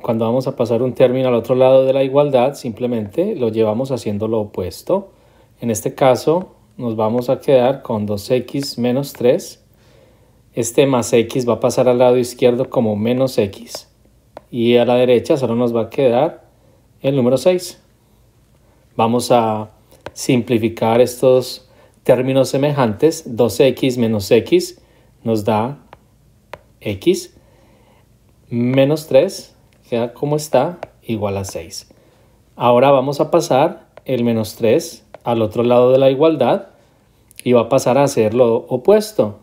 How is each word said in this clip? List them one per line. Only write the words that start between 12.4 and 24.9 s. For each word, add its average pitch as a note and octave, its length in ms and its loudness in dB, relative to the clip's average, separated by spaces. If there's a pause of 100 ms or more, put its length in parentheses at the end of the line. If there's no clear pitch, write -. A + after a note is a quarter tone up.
como A2 280 -2
menos B2 400 -2
x. - 520 -6 (640)
Y A#2+ 240 2
a A#2+ 100 4
la B2 100 2
derecha B2 420 2
solo A#2 180 -2
nos A#2+ 180 -2
va A#2 100 -2
a - 60 -14
quedar C3+ 600 0 (520)
el C#3 140 -2
número C3 220 2
seis. F3+ 420 -2 (1160)
Vamos A#2 360 0
a A2 400 0 (420)
simplificar A#2 880 0
estos B2+ 640 0 (360)
términos C3 460 2
semejantes. C#3 840 -2
Dos A2+ 240 0
x C3 380 2
menos A2 320 -2
x C3 520 0 (420)